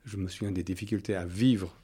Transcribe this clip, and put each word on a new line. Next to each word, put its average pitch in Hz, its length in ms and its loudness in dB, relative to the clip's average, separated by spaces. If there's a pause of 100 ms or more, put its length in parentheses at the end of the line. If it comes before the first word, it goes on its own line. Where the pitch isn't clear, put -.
Je 104 120 -8
me 92 100 -2
souviens 98 240 -4
des 90 120 0
difficultés 98 520 -2
à 87 100 -2
vivre, 95 580 2